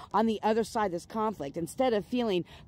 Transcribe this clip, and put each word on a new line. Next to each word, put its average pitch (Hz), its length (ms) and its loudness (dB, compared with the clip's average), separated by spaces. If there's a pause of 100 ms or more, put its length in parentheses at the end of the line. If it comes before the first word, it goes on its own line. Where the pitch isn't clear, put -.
(140)
on 214 120 4
the 220 180 2
other 220 200 2
side 214 240 0
of 175 60 -4
this 170 120 -6
conflict. 214 520 -4
Instead 226 360 0
of 202 120 2
feeling 220 400 0 (220)